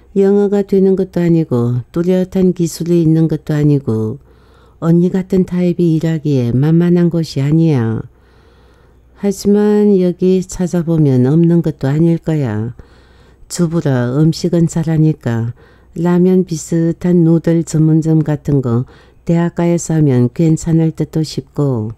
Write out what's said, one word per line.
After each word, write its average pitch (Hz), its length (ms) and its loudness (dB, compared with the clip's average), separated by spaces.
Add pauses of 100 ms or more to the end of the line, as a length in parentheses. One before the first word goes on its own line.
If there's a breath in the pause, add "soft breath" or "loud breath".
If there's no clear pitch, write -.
(160 soft breath)
영어가 202 460 2
되는 190 340 2
것도 185 260 -2
아니고 127 560 0 (140)
뚜렷한 185 640 0
기술이 170 480 -2
있는 160 260 2
것도 151 280 -4
아니고 139 640 -2 (600 soft breath)
언니 170 300 2
같은 185 360 -2
타입이 175 500 0
일하기에 147 560 -2
만만한 170 580 2
곳이 160 320 -4
아니야. 139 580 0 (1160 soft breath)
하지만 208 840 2
여기 185 440 0
찾아보면 160 840 0
없는 170 380 2
것도 151 240 -4
아닐 165 320 0
거야. 120 560 -4 (720 soft breath)
주부라 143 720 -2
음식은 165 500 0
잘하니까 156 840 -2 (440 soft breath)
라면 180 460 2
비슷한 165 800 -2
누들 165 400 2
전문점 156 560 0
같은 147 420 -2
거 123 240 -2 (380 soft breath)
대학가에서 170 720 -2
하면 127 380 2
괜찮을 160 580 0
듯도 156 320 -4
싶고 127 760 -6